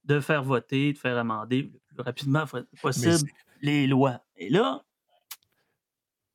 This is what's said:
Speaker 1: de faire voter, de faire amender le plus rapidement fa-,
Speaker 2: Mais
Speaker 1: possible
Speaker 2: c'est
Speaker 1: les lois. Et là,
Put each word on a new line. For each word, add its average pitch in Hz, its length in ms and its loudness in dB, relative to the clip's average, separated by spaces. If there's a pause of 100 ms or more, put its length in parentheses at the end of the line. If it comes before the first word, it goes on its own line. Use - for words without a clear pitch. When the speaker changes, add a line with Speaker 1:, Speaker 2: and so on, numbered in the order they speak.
Speaker 1:
de 143 140 2
faire 143 240 0
voter, 135 500 0
de 143 40 -18
faire 123 200 -4
amender 117 460 -2
le - 240 -18
plus - 140 -14
rapidement 139 440 -2
fa-, 127 160 -8 (120)
Speaker 2:
Mais - 80 -20
Speaker 1:
possible 139 360 2
Speaker 2:
c'est 151 80 -2 (360)
Speaker 1:
les 143 260 2
lois. 135 340 2 (140)
Et 90 140 -8
là, 220 340 0 (1500)